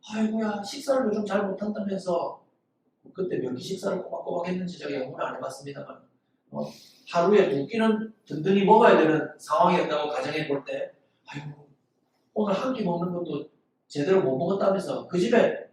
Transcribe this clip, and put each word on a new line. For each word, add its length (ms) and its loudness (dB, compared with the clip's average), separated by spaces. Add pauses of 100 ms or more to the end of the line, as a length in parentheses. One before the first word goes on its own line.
(140)
"아이고야, 480 -2
식사를 460 0
요즘 180 0
잘 220 0
못한다면서", 960 -4 (680)
그때 240 -4
몇 180 -4
끼 80 -10
식사를 400 -4
꼬박꼬박 440 -6
했는지 300 -4
제가 160 -8
연구를 320 -6
안 120 -8
해봤습니다만, 640 -12 (520)
어, 200 -6 (400)
하루에 380 6
두 160 0
끼는 480 0 (140)
든든히 380 2
먹어야 340 8
되는 280 2 (100)
상황이었다고 760 2
가정해 360 -4
볼 160 -4
때, 280 -8 (360)
"아이고, 400 -14 (680)
오늘 180 0
한 200 -2
끼 100 -4
먹는 300 -2
것도 340 -6 (400)
제대로 340 2
못 160 0
먹었다면서, 680 0
그 100 -2
집에 400 4 (160)